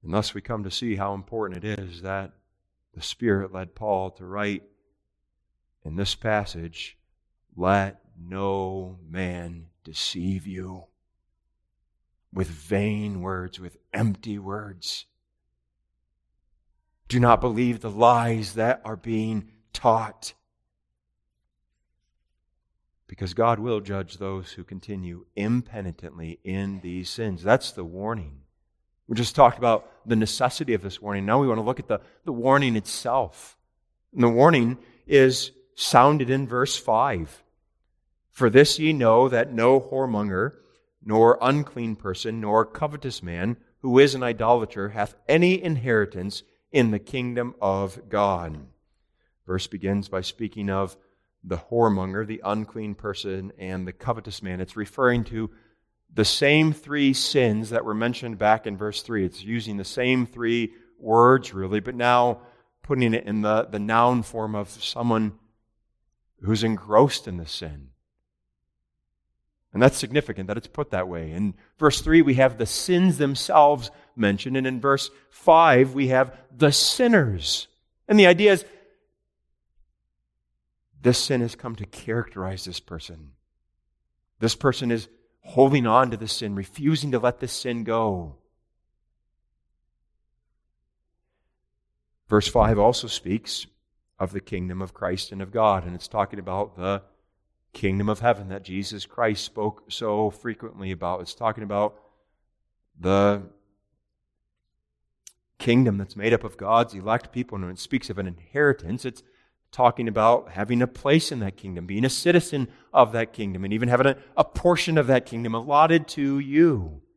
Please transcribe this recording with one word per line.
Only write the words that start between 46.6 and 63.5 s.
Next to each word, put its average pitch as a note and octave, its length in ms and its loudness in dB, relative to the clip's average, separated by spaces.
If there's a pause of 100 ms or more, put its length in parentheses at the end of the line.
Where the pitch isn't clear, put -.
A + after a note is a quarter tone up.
in A#2+ 200 4
the G#2+ 80 -2
kingdom A#2+ 600 -6
of G2 480 -2
God." E2+ 600 -2 (800)
Verse F#2 220 -6
begins G2 400 -4
by F#2+ 140 -6
speaking G#2 480 -8
of F#2+ 260 -4 (480)
the F2+ 140 -8
whoremonger, G#2 680 0
the G#2+ 200 -12
unclean G#2+ 500 -6
person, G2 640 -8
and F#2 280 -8
the F2+ 80 -12
covetous - 480 -8
man. F#2 200 -8
It's - 160 -10
referring A#2+ 480 0
to A2 240 -8 (640)
the A2 120 2
same D3+ 480 4
three C#3+ 400 0
sins A2+ 560 0
that A2+ 160 -2
were G#2+ 80 -4
mentioned A#2 440 -4
back G#2+ 300 2
in G2+ 100 -8
verse G#2 240 -8
three. G#2+ 240 -2
It's F#2 180 -8
using A2 340 -6
the F#2+ 80 -8
same B2+ 400 0
three A#2 480 -4 (260)
words, A#2+ 540 6
really, F#2+ 260 -2
but A#2+ 160 -8
now B2 460 2 (420)
putting B2 300 0
it - 120 -4
in G#2+ 160 -4
the, G#2+ 220 2